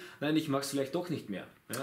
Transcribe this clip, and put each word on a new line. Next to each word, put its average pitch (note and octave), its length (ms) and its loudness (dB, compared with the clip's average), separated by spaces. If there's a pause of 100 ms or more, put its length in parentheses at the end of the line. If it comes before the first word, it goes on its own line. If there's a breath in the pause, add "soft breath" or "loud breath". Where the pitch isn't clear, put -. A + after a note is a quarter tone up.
(200 loud breath)
nein, D3+ 160 4
ich D3+ 140 2
mach's C#3 200 2
vielleicht C#3 240 0
doch F3 160 0
nicht C3 220 -2
mehr. F2+ 160 -6 (260)
Ja, B2+ 100 -2